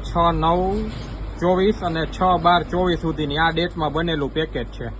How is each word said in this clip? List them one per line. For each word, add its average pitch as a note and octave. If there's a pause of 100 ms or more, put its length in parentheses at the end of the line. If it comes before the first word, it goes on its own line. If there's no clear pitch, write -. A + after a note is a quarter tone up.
છ - (200)
નવ D#3+ (800)
ચોવીસ F#3
અને D#3+
છ - (240)
બાર F3
ચોવીસ F3
સુધીની D3
આ E3
ડેટમાં E3
બનેલું D3+
પેકેટ C#3+
છે. A#2+ (120)